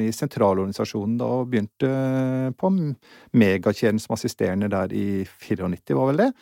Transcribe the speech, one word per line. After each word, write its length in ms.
i 80
sentralorganisasjonen 1040
da, 60
og 260
begynte, 400
eh, 640
på 400
megakjeden 640
som 160
assisterende 560
der 240
i 300
fireognitti, 720
var 140
vel 160
det. 140